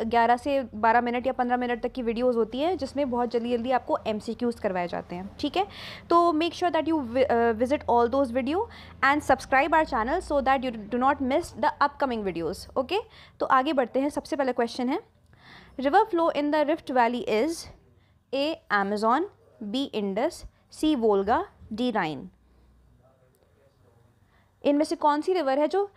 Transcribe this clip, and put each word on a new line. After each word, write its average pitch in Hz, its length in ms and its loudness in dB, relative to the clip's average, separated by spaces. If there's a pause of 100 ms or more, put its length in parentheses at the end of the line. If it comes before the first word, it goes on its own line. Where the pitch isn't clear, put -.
ग्यारह 233 340 4
से 277 260 -2 (120)
बारह 226 260 4
मिनट 240 260 -2
या 262 60 0
पन्द्रह 247 240 0
मिनट 240 260 -2
तक 240 100 -4
की 262 100 -8
वीडियोज़ 233 340 0
होती 226 240 -2
हैं 339 180 0
जिसमें 269 320 -4
बहुत 240 200 -2
जल्दी 240 260 -2
जल्दी 233 140 -4
आपको 254 360 0
एमसीक्यूज़ 226 540 -4
करवाए 180 280 -2
जाते 175 260 -8
हैं। 185 220 -12
ठीक 294 200 -4
है, 381 100 0 (440)
तो 339 220 6
make 330 220 0
sure 349 180 -2
that 320 200 0
you 269 200 -2
vi-, 262 180 2
uh, 233 280 2
visit 262 320 0
all 233 240 4
those 269 200 0
video 285 320 -2 (380)
and 294 260 4
subscribe 269 400 2
our 311 200 2
channel 269 420 -2
so 285 120 2
that 262 260 0
you 214 240 -12
do 247 100 0
not 285 180 2 (100)
miss 302 320 -2
the 302 60 4 (120)
upcoming 240 500 -2
videos। 165 440 -6
ओके, 269 220 -2 (420)
तो - 60 0
आगे 262 260 2
बढ़ते 262 280 0
हैं। 277 80 0
सबसे 294 280 -4
पहला 269 160 0
क्वेश्चन 240 360 -2
है, 339 140 -2 (760)
river 294 240 4
flow 339 300 0
in 294 100 -2 (100)
the 302 160 2
Rift 330 200 -4
Valley 240 380 2
is 269 400 -2 (680)
A, 285 200 0 (180)
Amazon, 208 520 2 (400)
B, 240 300 -4
Indus, 214 380 -2 (400)
C, 311 240 2
Volga, 220 480 2 (280)
D, 240 200 -2
Rhine। 160 340 -4 (2500)
इनमें 285 200 4
से 320 120 -2
कौन 302 240 2
सी 370 120 -2
रिवर 277 260 2
है 302 100 2
जो 403 280 0